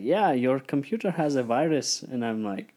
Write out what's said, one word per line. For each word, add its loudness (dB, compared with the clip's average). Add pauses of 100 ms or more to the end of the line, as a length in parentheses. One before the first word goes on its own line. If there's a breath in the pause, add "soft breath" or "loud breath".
Yeah, 2
your 2
computer -2
has 0
a 2
virus. 0
And -6
I'm -2
like -6